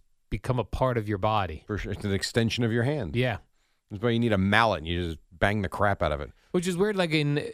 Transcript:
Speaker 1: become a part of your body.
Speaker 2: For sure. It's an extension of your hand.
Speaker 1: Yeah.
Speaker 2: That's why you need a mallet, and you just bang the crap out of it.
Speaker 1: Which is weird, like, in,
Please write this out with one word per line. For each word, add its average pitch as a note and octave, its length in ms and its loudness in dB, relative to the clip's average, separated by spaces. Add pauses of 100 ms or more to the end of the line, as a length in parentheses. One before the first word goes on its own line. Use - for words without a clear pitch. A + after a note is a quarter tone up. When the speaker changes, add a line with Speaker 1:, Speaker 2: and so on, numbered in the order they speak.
(300)
Speaker 1:
become B2 300 -2
a A2+ 40 0
part B2+ 340 0
of G#2 100 -4
your G#2 100 -2
body. G#2 480 -2
Speaker 2:
For G#2+ 100 -4
sure. G2 160 -4
It's - 120 -8
an G2+ 80 0
extension A2+ 500 0
of A#2 100 0
your A#2 120 0
hand. B2+ 320 -4
Speaker 1:
Yeah. A#2+ 220 -2 (520)
Speaker 2:
That's G#2 120 -10
why A#2+ 80 2
you A#2 100 2
need A#2 120 2
a G2+ 60 2
mallet, G2+ 400 6
and D2+ 80 -8
you F2 220 -2
just D#2+ 100 -6 (140)
bang G#2 300 0
the F#2 60 -2
crap G2 360 0
out D2+ 80 2
of C#2+ 80 -4
it. C#2 100 -10 (220)
Speaker 1:
Which F3+ 160 0
is F3+ 80 -2
weird, G3+ 200 0
like, F3 160 0
in, D3 300 2 (120)